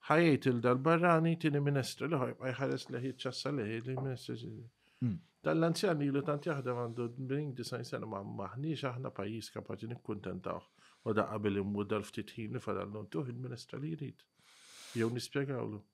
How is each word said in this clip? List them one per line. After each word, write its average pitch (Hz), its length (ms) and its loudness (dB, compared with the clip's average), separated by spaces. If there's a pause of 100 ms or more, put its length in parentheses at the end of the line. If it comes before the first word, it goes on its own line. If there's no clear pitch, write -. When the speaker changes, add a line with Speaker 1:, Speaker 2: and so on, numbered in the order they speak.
Speaker 1:
Ħajjejt 156 380 6
il-dal-barrani, 160 920 6
tieni 147 220 4
ministra, 143 480 0
li 165 80 2
ħaj-, 123 240 2
ħajħares 131 500 -2
leħi, 127 260 -4
ċassa - 360 -4
leħi, 113 340 0
li 131 100 -2
ministra 127 380 -4
ġi-, 117 340 -10 (340)
Speaker 2:
Hmm. 107 140 2 (260)
Speaker 1:
Dal-anzjan 165 600 4
ilu 139 200 2
tant 147 220 -2
jaħdem 131 320 -2
għandu 120 300 -2 (120)
minn 135 360 -2
disajn 120 300 -6
sena, 117 220 -6
ma 104 160 -6
maħniex 113 600 -4
aħna 127 260 -4
pajjiż 107 440 -6
kapaċi 110 340 -8
nikkuntentawh. 92 800 -6 (400)
U 110 80 4
da 107 100 6
qabel 104 320 0
immur 101 320 0
dal-ftit 104 480 -4
ħin 110 160 -8
li 123 80 -6
fadal 98 320 -4
nontuh 107 340 -6
il-ministra 123 520 -10
li 156 180 -6
jrid. 135 240 -10 (720)
Jew 117 140 2
nispjegawlu. 123 720 -4 (140)